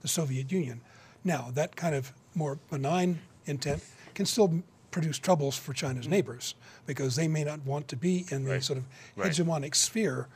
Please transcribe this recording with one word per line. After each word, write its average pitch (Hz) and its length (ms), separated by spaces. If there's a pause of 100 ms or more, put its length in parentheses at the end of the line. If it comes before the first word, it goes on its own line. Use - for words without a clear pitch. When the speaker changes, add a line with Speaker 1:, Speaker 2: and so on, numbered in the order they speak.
Speaker 1:
the - 60
Soviet 135 440
Union. 127 300 (420)
Now, 135 300
that 151 220
kind 165 200
of 135 180 (220)
more 147 240 (100)
benign 165 500 (260)
intent 143 380 (300)
can 196 120
still 180 360 (300)
produce 160 260
troubles 143 400
for - 140
China's 127 320
Speaker 2:
Mm-hmm. 151 80
Speaker 1:
neighbors 147 440 (300)
because 131 300
they 160 140
may 156 160
not 147 200
want 127 220
to - 80
be 180 340
in 135 140
the 135 80
Speaker 3:
Right. 131 120
Speaker 1:
sort 135 160
of 131 40 (320)
Speaker 3:
Right. 190 160
Speaker 1:
hegemonic 156 420
sphere 156 640